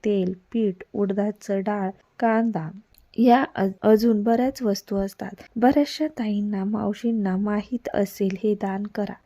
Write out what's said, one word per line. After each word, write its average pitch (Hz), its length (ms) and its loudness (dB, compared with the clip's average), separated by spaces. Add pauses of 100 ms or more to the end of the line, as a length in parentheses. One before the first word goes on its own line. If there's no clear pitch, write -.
तेल, 190 300 0 (180)
पीठ, 214 220 0 (180)
उडदाचं 202 680 -2
डाळ, 196 300 -2 (280)
कांदा 220 520 0 (480)
या 240 260 6 (100)
अ-, 196 140 0 (140)
अजून 214 400 4
बऱ्याच 240 400 0
वस्तू 202 340 -2
असतात. 196 340 -6 (260)
बऱ्याचशा 285 500 2
ताईंना, 208 580 -4
मावशींना 208 720 -2
माहीत 208 580 -2
असेल 196 480 0
हे 214 120 2
दान 196 280 -4
करा 202 300 -6 (140)